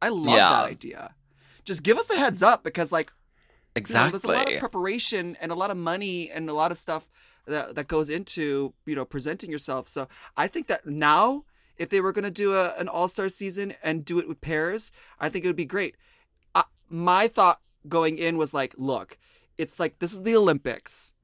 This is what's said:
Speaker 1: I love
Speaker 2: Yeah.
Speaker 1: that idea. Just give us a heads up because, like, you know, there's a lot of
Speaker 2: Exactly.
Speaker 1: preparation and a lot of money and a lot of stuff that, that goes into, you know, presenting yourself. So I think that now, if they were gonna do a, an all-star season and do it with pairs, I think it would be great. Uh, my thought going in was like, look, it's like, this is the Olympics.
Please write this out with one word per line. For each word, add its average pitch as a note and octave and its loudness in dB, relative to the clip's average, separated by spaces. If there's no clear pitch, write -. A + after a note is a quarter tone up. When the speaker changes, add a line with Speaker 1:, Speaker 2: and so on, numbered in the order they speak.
Speaker 1:
I A3+ 0
love D#3 2
Speaker 2:
Yeah. G2 10
Speaker 1:
that C#2 4
idea. - -12
Just E3 -6
give A3 4
us A4+ -2
a G4 0
heads A3+ 0
up A3 6
because, E3 -4
like, D#3+ -2
you G#2+ -4
know, A#2 6
there's F#3+ -6
a - -8
lot F2 2
of B1+ 2
Speaker 2:
Exactly. - -2
Speaker 1:
preparation F#3+ -4
and E3+ -8
a E3+ -6
lot F#3+ -2
of F#3+ -6
money F3 -6
and D#3+ -8
a D3+ -6
lot D#3 2
of E3 -8
stuff D#3 -6
that, C#3+ -6
that C#3+ -8
goes D#3 0
into, D3 -2
you D3+ -4
know, C3 -4
presenting D3+ -8
yourself. C#3+ -6
So C3+ -6
I D#3+ 2
think E4 -8
that - -4
now, D#3 4
if E3+ -6
they G3 2
were F#3 0
gonna G3+ -4
do G3 0
a, F#3 2
an F3+ -4
all-star F#3 -2
season G3 -6
and D#3 -4
do E3+ -2
it F3 0
with D#3 -10
pairs, D#3+ -2
I D3+ -2
think E3 -6
it F3+ 0
would E3+ 0
be D#3+ -4
great. F3 -4
Uh, - 6
my F3+ 4
thought F#3+ 4
going D#3+ 2
in E3 0
was D3+ 0
like, C3+ -2
look, C3 -4
it's - -6
like, E3 -4
this F3 -4
is F#3+ -6
the A3+ 4
Olympics. D#3 0